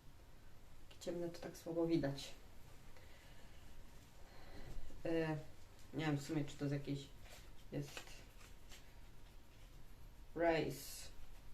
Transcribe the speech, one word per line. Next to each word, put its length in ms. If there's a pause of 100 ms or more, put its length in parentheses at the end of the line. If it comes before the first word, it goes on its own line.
(880)
Takie 120
ciemne, 280
to 120
tak 160
słabo 300
widać. 480 (2750)
E, 320 (580)
nie 120
wiem 100
w 60
sumie, 220
czy 120
to 120
z 40
jakiejś 360 (640)
jest 280 (2250)
Race. 720 (460)